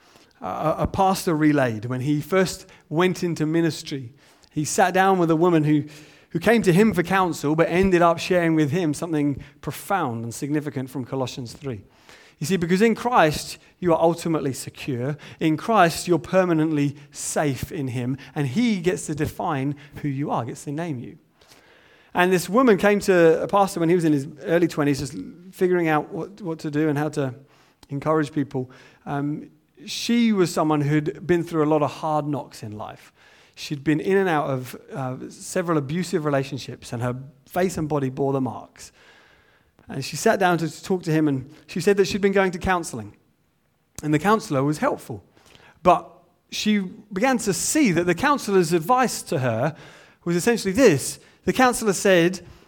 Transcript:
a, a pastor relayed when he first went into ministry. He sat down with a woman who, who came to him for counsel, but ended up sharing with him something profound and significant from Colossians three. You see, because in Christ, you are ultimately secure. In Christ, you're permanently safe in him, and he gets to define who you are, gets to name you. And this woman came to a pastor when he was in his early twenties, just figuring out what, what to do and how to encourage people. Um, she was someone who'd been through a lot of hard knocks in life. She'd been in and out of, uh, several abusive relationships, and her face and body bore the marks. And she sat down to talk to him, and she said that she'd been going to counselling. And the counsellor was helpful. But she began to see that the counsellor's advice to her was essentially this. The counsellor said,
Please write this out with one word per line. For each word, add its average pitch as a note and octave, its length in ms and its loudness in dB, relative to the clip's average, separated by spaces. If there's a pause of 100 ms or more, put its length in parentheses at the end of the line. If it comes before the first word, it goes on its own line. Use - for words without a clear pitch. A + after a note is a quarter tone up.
(400)
a, E3 380 -4
a D#3+ 80 -2
pastor F#3+ 500 0
relayed C3+ 480 2
when B2+ 160 -6
he D3 200 -2
first - 460 0 (220)
went F3+ 340 0
into D#3+ 240 -2
ministry. D#3 640 -2 (380)
He D3+ 140 -4
sat F#3 280 2
down F#3+ 260 4
with E3 120 4
a D#3+ 60 6
woman E3 260 6
who, D3 220 4 (460)
who E3 100 -4
came A#3 220 4
to F3 100 4
him G#3 200 6
for F3 120 0
counsel, E3+ 500 0
but D#3+ 140 4
ended F3+ 340 4
up E3+ 160 4
sharing E3+ 380 2
with D3+ 160 2
him E3 200 0
something D3 480 -2 (200)
profound C#3 640 -4
and A#2 100 -10
significant C#3+ 560 -6
from C3+ 140 -8
Colossians B2+ 480 -6
three. B2 300 -10 (580)
You D3+ 60 -6
see, F#3 100 0
because F3 260 0
in A3+ 120 4
Christ, G#3+ 640 0 (200)
you F3 140 0
are D#3+ 80 2
ultimately E3 540 0
secure. C3 640 -6 (220)
In D#3 200 0
Christ, F#3 500 2
you're E3 100 4
permanently D#3+ 800 2 (160)
safe - 580 -4
in C3+ 180 -6
him, B2 280 -4 (180)
and C#3+ 140 -2
he G#3 320 0
gets E3+ 260 -4
to D#3 80 -6
define C#3+ 640 -4 (200)
who D3 120 -6
you C#3 220 -4
are, C3+ 160 -4
gets D3 180 -12
to D3 80 -8
name D#3 260 -6
you. A#2 200 -16 (960)
And F3+ 180 4
this F3 160 0
woman A3 300 4
came G3+ 220 2
to E3 420 4
a D#3+ 40 -4
pastor G3 320 0
when E3 100 0
he F3 60 4
was F3 100 2
in D#3 80 4
his C#3 140 0 (160)
early E3+ 240 2
twenties, C#3+ 320 0
just D3 160 -8 (380)
figuring F3+ 340 0
out D3+ 240 0
what, F#3 300 -10
what E3 200 -8
to D#3+ 100 -6
do D3+ 180 0
and C#3+ 80 0
how D3+ 140 -2
to C3+ 240 -4 (560)
encourage D3+ 420 -2
people. C3+ 380 -6 (340)
Um, C#3+ 460 -6 (360)
she A#3 460 0
was F3+ 200 2
someone D#3 280 0
who'd D3+ 460 -2
been E3+ 180 2
through D#3+ 200 -2
a D3+ 60 0
lot D3+ 120 2
of C3 80 0
hard D3+ 360 -4
knocks - 360 -8
in G#2+ 100 -12
life. - 400 -16 (420)
She'd C#3 300 -10
been D3+ 160 2
in G3 160 0
and F#3+ 120 2
out D3+ 200 0
of, B2+ 320 -6 (120)
uh, C3 240 -8 (120)
several F3 500 -2
abusive D#3+ 460 -4
relationships, C3+ 680 -4
and A#2 100 -6
her B2 140 -2 (300)
face F3+ 300 -4
and D#3+ 120 -4
body C#3 200 -2
bore C3+ 240 -2
the C3+ 80 0
marks. - 520 -10 (960)
And C3+ 160 -8
she - 120 -10
sat A3 220 2
down F3+ 200 2
to E3 240 -6
talk F#3 220 -4
to D#3+ 80 -2
him, D#3 160 2
and C3+ 240 -4 (140)
she - 140 -8
said G3+ 160 2
that G3 100 4
she'd G3+ 140 -4
been G3 120 2
going F#3+ 200 2
to F3+ 60 -10
counselling. D#3+ 580 -6 (840)
And D3+ 120 0
the D3 40 2
counsellor E3+ 460 2
was D3+ 140 0
helpful. E3+ 460 -6 (580)
But E3+ 280 4 (400)
she G#3+ 280 0 (340)
began A#3 260 2
to F#3+ 140 -2
see B3 400 2
that E3+ 120 2
the F3 100 2
counsellor's G3 580 2
advice G#3+ 500 0
to D#3 180 -4
her B2+ 360 0 (480)
was F3 120 0
essentially G3 360 0
this. F#3+ 460 4 (260)
The F#3 80 0
counsellor A#3 420 2
said, F#3 460 4 (280)